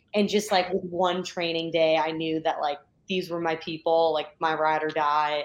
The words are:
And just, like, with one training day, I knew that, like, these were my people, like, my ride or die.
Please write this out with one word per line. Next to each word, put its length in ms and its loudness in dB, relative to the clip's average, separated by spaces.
And 140 4
just, 240 -2
like, 200 2
with 120 0
one 380 0
training 480 -4
day, 260 4
I 140 2
knew 300 -2
that, 200 -2
like, 180 -2
these 220 -4
were 100 -4
my 160 -2
people, 560 0
like, 260 -4
my 140 0
ride 300 0
or 60 0
die. 560 0